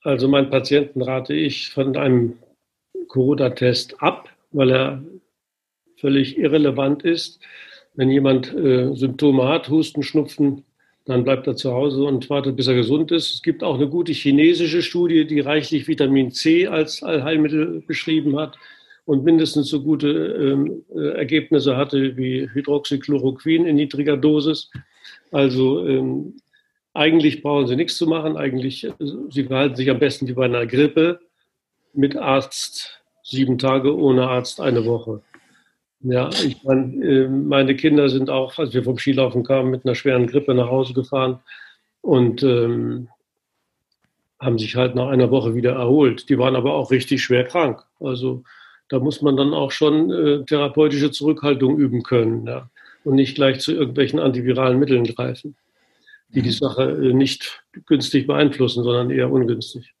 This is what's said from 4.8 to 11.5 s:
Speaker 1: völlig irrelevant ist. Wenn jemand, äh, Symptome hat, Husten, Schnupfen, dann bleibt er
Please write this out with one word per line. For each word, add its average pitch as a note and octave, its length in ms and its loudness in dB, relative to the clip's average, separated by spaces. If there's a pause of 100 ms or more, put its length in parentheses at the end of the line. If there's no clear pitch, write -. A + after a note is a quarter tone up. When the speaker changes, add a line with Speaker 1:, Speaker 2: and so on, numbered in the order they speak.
Speaker 1:
völlig C#3 400 0
irrelevant C#3+ 680 2
ist. - 360 -2 (560)
Wenn C3 160 2
jemand, C3+ 420 2
äh, C3 400 2
Symptome C3 540 2
hat, D#3+ 220 -2
Husten, D3+ 340 0
Schnupfen, C#3+ 600 -2 (420)
dann B2+ 180 0
bleibt C3 240 0
er C3 80 -2